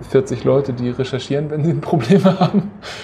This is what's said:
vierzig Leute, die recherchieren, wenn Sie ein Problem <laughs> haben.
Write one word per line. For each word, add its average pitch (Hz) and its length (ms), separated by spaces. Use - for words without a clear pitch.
vierzig 131 420
Leute, 135 300
die 123 160
recherchieren, 139 600
wenn 151 140
Sie 170 60
ein - 100
Problem 160 440
<laughs> 190 160
haben. 185 300